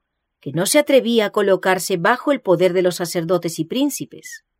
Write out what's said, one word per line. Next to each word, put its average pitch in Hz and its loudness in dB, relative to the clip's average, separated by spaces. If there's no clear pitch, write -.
que 143 -12
no 165 -2
se 294 2
atrevía 233 2
a 196 -6
colocarse 190 0
bajo 214 0
el 277 -2
poder 175 2
de 185 2
los 180 0
sacerdotes 170 -4
y 160 -4
príncipes. - -6